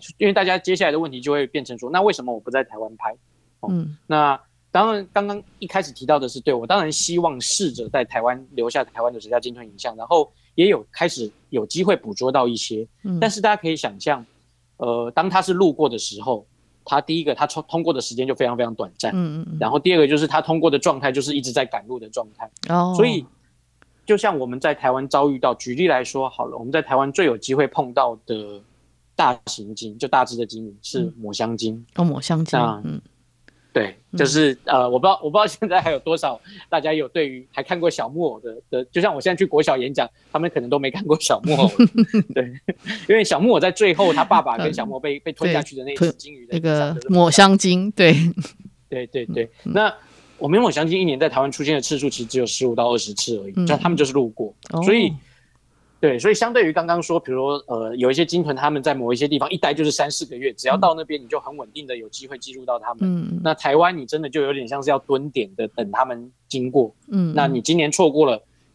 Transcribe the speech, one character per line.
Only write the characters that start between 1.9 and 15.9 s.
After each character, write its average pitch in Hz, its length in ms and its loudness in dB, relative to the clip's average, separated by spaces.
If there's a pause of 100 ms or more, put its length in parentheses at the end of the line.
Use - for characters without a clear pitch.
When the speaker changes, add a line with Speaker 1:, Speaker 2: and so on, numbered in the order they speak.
Speaker 1:
为 208 100 6
什 139 120 -4
么 123 100 -6
我 110 40 -8
不 113 140 -12
在 131 100 2
台 110 160 -6
湾 110 200 -10
拍？ 110 180 -8 (460)
哦， - 100 -8
Speaker 2:
嗯。 156 340 -4
Speaker 1:
那 147 320 2 (320)
当 214 240 2
然， 196 200 -6
刚 202 140 0
刚 202 140 -8 (180)
一 202 60 -12
开 190 160 -2
始 147 120 -8
提 - 120 -16
到 147 140 4
的 131 80 -4
是， 120 140 -10
对， 143 120 0
我 117 140 -2
当 190 140 2
然 156 100 -2
希 170 280 -2
望 156 200 0
试 156 320 -2
着 113 160 -10
在 131 160 0
台 117 180 -4
湾 127 300 -2
留 120 180 -2
下 135 140 -2
台 - 180 -8
湾 123 120 0
的 117 80 -12
水 107 100 -10
下 120 80 2
鲸 120 140 -12
豚 120 120 -18
影 104 120 -20
像， 117 180 -10
然 113 100 -14
后 156 240 2 (260)
也 175 120 4
有 143 240 2
开 175 160 -2
始 117 240 -6 (200)
有 110 140 -2
机 170 200 -2
会 104 100 4
捕 107 180 -8
捉 127 160 -2
到 131 200 2
一 117 60 -4
些。 110 300 -8 (180)
Speaker 2:
嗯。 185 140 -4
Speaker 1:
但 214 140 0
是 214 80 -8
大 208 160 2
家 208 60 -8
可 165 80 -4
以 156 80 -2
想 101 200 -8
象， 131 280 -4 (500)
呃， 120 360 -4
当 175 180 0
它 185 120 2
是 180 120 0
路 180 180 4
过 147 160 2
的 117 100 -2